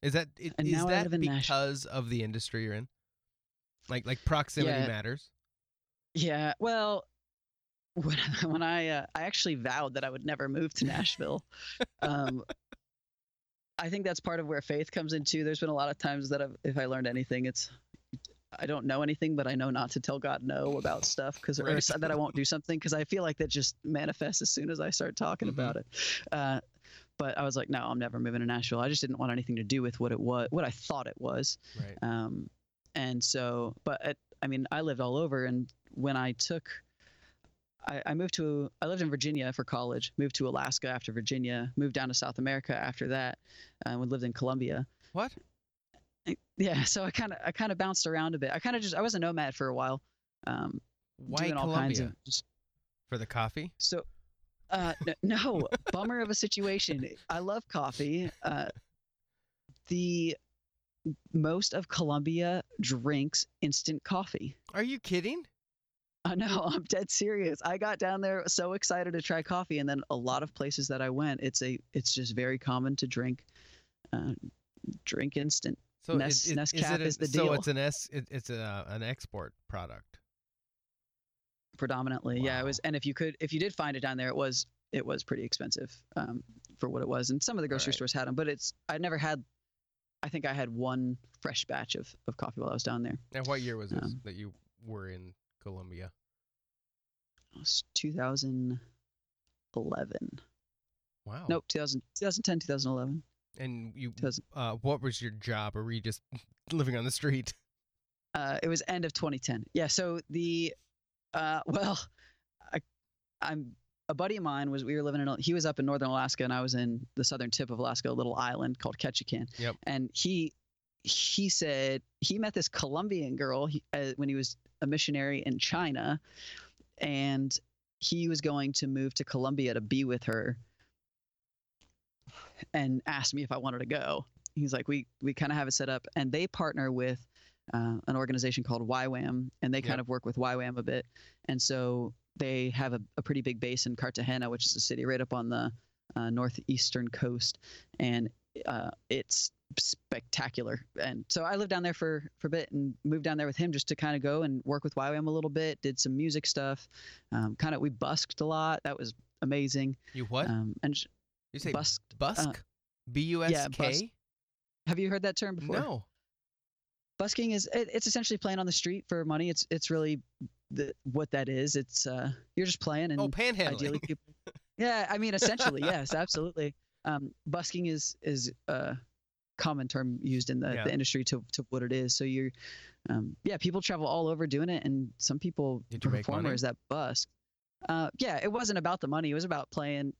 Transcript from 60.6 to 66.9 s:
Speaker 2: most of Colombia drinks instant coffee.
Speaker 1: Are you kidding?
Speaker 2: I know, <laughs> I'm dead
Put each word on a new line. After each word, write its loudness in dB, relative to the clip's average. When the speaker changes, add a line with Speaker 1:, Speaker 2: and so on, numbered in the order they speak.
Speaker 2:
most 2
of -2
Colombia 2
drinks 2
instant 0
coffee. -2
Speaker 1:
Are 0
you -2
kidding? -2
Speaker 2:
I 2
know, 2
<laughs> 0
I'm 0
dead 0